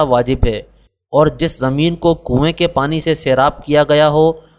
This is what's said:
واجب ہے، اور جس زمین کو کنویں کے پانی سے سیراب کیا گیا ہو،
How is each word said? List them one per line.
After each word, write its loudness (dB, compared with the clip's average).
واجب 0
ہے، 0
اور 4
جس -4
زمین -2
کو 0
کنویں -2
کے -2
پانی -4
سے -2
سیراب -2
کیا 2
گیا 4
ہو، 2